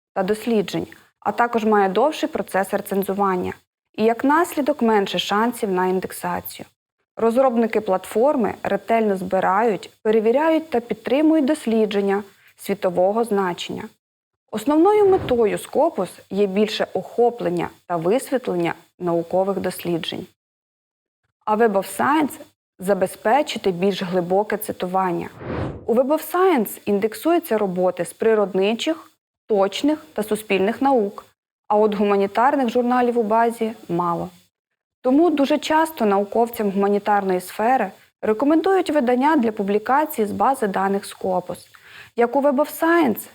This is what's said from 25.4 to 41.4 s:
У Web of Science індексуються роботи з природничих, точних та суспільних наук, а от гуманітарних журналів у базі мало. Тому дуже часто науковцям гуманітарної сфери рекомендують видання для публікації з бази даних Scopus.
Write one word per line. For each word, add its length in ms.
У 80
Web 120
of 280
Science 500
індексуються 760
роботи 460
з 80
природничих, 1000
точних 640
та 100
суспільних 600
наук, 420
а 80
от 180
гуманітарних 760
журналів 500
у 40
базі 500
мало. 400
Тому 280
дуже 280
часто 480
науковцям 640
гуманітарної 680
сфери 500
рекомендують 680
видання 460
для 160
публікації 760
з 60
бази 340
даних 500
Scopus. 520